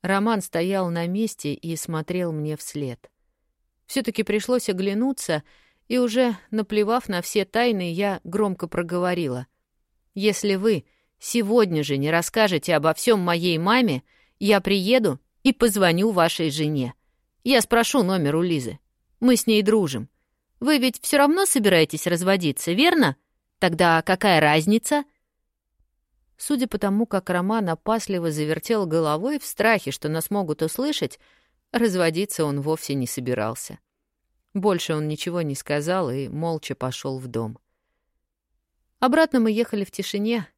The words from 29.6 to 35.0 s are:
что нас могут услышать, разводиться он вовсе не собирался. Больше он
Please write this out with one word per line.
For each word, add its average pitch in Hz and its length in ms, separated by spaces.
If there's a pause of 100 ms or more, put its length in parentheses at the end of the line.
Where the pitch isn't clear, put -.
что - 160
нас 156 240
могут 185 300
услышать, 247 580 (540)
разводиться 180 720
он 143 160
вовсе 151 320
не 135 120
собирался. 117 720 (760)
Больше 185 420
он 151 140